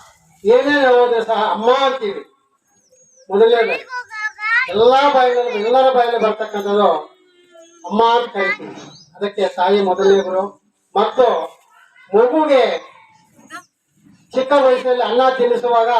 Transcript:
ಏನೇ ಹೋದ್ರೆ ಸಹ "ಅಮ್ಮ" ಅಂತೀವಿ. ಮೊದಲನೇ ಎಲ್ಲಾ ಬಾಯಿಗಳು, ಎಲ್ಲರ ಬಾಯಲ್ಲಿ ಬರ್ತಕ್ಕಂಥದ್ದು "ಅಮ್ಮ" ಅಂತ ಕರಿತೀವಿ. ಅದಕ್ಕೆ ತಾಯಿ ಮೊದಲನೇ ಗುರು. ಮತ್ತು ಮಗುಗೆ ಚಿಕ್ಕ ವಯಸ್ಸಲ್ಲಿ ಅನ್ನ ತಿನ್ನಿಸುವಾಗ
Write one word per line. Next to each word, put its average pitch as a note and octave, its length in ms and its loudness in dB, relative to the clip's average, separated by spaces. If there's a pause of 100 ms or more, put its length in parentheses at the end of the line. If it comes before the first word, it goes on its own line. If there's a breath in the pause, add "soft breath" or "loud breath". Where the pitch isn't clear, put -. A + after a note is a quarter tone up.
(460)
ಏನೇ B3+ 280 2
ಹೋದ್ರೆ B3 520 2
ಸಹ A3 260 -2
"ಅಮ್ಮ" A3 200 -2
ಅಂತೀವಿ. B3+ 540 -2 (1040)
ಮೊದಲನೇ A4+ 560 2 (840)
ಎಲ್ಲಾ G4+ 440 2
ಬಾಯಿಗಳು, B3 360 0
ಎಲ್ಲರ B3 440 0
ಬಾಯಲ್ಲಿ A#3+ 280 0
ಬರ್ತಕ್ಕಂಥದ್ದು G#3 720 -2 (960)
"ಅಮ್ಮ" G#3+ 140 0
ಅಂತ A#3 300 0
ಕರಿತೀವಿ. - 420 -6 (400)
ಅದಕ್ಕೆ G3+ 320 -6
ತಾಯಿ G3 340 0
ಮೊದಲನೇ G3 400 2
ಗುರು. F#3+ 500 -8 (240)
ಮತ್ತು A3 300 2 (920)
ಮಗುಗೆ C#4 460 2 (1700)
ಚಿಕ್ಕ C4 180 -2
ವಯಸ್ಸಲ್ಲಿ B3+ 520 2
ಅನ್ನ A3+ 180 0 (160)
ತಿನ್ನಿಸುವಾಗ A#3+ 520 0 (100)